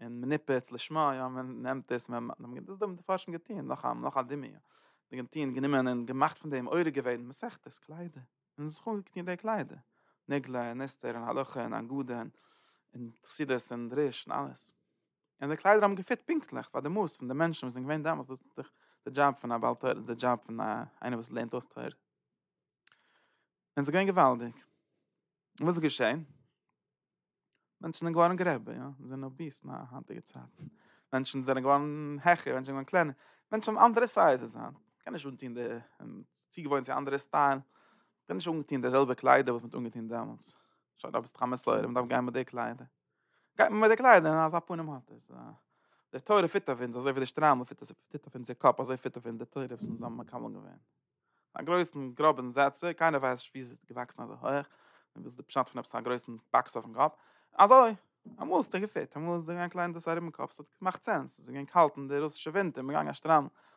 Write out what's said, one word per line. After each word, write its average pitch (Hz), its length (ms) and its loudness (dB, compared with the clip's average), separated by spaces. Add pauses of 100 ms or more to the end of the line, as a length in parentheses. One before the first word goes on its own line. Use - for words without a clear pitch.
און 120 200 -12
מען 127 80 -6
ניפעט, 143 440 0
לשמע, 147 420 0
יא, 131 140 -4
מען 127 340 -10
נעמט 127 300 -6
דאס, 120 160 -4
מען, 120 200 -6 (100)
מען, 123 220 -14
דאס 180 80 -16
איז 190 100 -12
דעם 196 140 -2
מפרשים 180 420 -6
געטאן, 165 320 -10
נאך 131 180 -6
א, 123 80 -2
נאך 120 240 -6
א 131 60 0
דמי, 131 240 -8
יא. 104 120 -20 (520)
די 127 60 -12
געטאן, 127 380 -6
גענומען 135 340 2
און 120 180 -4
געמאכט 135 320 0
פון 156 120 -10
דעם, 127 160 -4
אויערע 165 240 0
געווען, 123 360 -4
מסכת - 400 -14
איז 135 120 -20
קליידער. 156 440 -16 (360)
און 151 100 -8
עס 156 200 -16
איז 208 160 -4
געטאן, 180 200 -10
די 180 120 -6
קליידער. 214 420 -6 (500)
נעגלע, 127 460 -4
נסתר, 127 400 -8
און 117 140 -8
הלכה, 131 340 -4
און 117 120 -6
אגודה, 123 440 -6
און, 113 100 -10 (640)
און 120 160 -12 (160)
חסידות, 131 460 -4
און 120 160 -8
דריש, 135 400 -2
און - 100 -2
אלעס. 139 380 -10 (640)
און 143 100 -4
די 151 60 -2
קליידער 208 260 6
האבן 202 120 4
געפיט 185 320 -4
פונקטליך, 269 440 -4
ווייל 131 120 -4
דער 151 100 -4
מות 202 180 -2
פון - 180 -10
דער 131 80 -4
מענטשן, 160 300 0
וואס 120 80 -8
זיי 127 80 -10
געווען 151 200 -4
דאמאלטס, 147 280 -4
דאס 131 120 -14
איז - 120 -20
דער, 135 100 -10 (400)
דער 139 80 -10
דזשאב 143 220 4
פון 120 160 -8
דער 117 80 0
בעל 120 160 0
תורה, 123 200 -2
דער 113 200 -8
דזשאב 123 240 0
פון 113 180 -12
דער, 110 260 -4 (200)
איינער, 120 160 -4
וואס 117 140 -14
לערנט 117 200 -6
אויס 123 140 -8
תורה. 127 220 -12 (1900)
און 143 80 0
זיי 147 80 -4
גייען 190 140 4
געוואלדיק. 127 500 4
און - 1120 -10
וואס 175 80 4
איז 160 60 -2
געשען? 135 420 2 (1600)
מענטשן 165 140 -8
זענען 170 120 -2
געווארן 170 240 6
גרעבע, 139 360 0
יא, 120 60 -10 (200)
זיי 127 100 -18
זענען 135 160 -10
אביס, 135 400 -12
נא, 127 80 -14 (180)
האנט 135 200 -16
איך 110 80 -12
געזאגט. 127 520 -18 (420)
מענטשן 131 300 -2
זענען 131 200 0
געווארן 147 600 2
העכער, 165 320 4
מענטשן 131 180 -4
זענען 135 120 -6
קלענער. 160 300 2 (380)
מענטשן 214 240 -2
האבן - 80 6
אנדערע 233 220 6
סייזעס, 131 480 4
יא. 120 60 -12 (380)
קען - 160 -12
איך 147 120 -10
אנטוהן, 127 280 -12
די, 120 120 -6 (340)
ähm, - 40 -18 (440)
צוגעוואוינט 139 380 -2
זיין 131 120 -4
אנדערע 139 200 -2
סטייל. 139 400 2 (680)
קען 180 100 -4
איך 175 120 -6
אנטוהן, 147 340 -2
די 123 80 2
זעלבע 131 240 6
קליידער, 131 400 6
וואס 117 200 -8
מען 123 100 -6
אנטוהן 113 240 -10
דעמאלטס. 113 480 -10 (400)
שאט, - 180 -10
אויב 117 100 -2
עס - 80 -20
דער - 80 -12
חבר 123 160 -2
שלח, 113 280 2
מען 120 100 -4
דארף 123 140 0
גיין 123 120 2
מיט 123 140 -2
די 127 100 -2
קליידער. 117 420 -8 (720)
גייט - 140 6
מען 214 100 0
מיט 220 100 8
די 220 60 6
קליידער, 196 360 8
יא, 160 160 4
דאס 160 60 -4
איז 165 80 -2
אפאר 175 140 -8
נאך 151 340 -10
אלץ, - 200 -20
יא. - 60 -20 (760)
דער 131 80 -10
טויערע 196 280 6
פיט 196 200 -4
אויף 120 120 0
אונז, 120 160 -4
אזוי 131 160 0
ווי 131 80 -2
דער 131 40 0
שטראם, 135 400 4
פיט - 180 -18
אויף, 131 100 -18 (160)
פיט - 160 -14
אויף - 100 -20
אונז, 123 120 -12
דער 123 120 -10
קאפ, 127 220 6
אזוי 127 160 -4
פיט 127 200 -8
אויף 120 100 -14
אונז, 113 120 -8
דער 117 80 -12
טויערע, 127 280 -10
וואס - 140 -10
אונז 117 100 -8
זאמען 117 280 -10
קען 117 260 -10
געווינען. 98 260 -18 (800)
די - 80 -8
גרעסטן 151 480 -2
גראבן 139 380 2
זעצער, 139 420 0
קיינער 160 280 2
ווייסט, 127 300 -4
ווי 131 140 -14
זיי 120 120 -18 (120)
געוואקסן, 123 340 -12
אזוי 113 180 -14
הויך. 143 280 -2 (480)
דאס 85 100 -16
איז 123 100 -18
דער - 100 -16
פשט - 220 -2
פון 123 140 -10 (100)
דער 117 100 -6
גרעסטן 120 340 -4 (160)
באקס 131 240 2
אויף 113 100 -6
דעם 113 80 -16
קאפ. 147 180 4 (400)
אזוי, 226 420 10 (440)
ער - 60 -8
מוז, 330 260 2
דער 190 100 -2
געפיט, 165 360 -6
ער 151 60 -8
מוז, 170 240 -4
דער 175 220 -6
קליינער, 175 260 -4
דאס 170 140 -10
ער 165 80 0
אין 170 140 -6
קאפ, 147 180 -8
דאס - 120 -20 (200)
מאכט 185 220 -4
סענס. 160 380 -4
דאס - 80 -20
איז - 20 -14
קיין 139 160 -10
קאלט, 160 300 6
און 139 120 -10
דער 143 140 0
רוססישער 156 300 -6
ווינטער, 170 300 0
מיר 139 140 -2
גייען 151 120 0
א 143 40 -6
שטראם. 151 360 4 (280)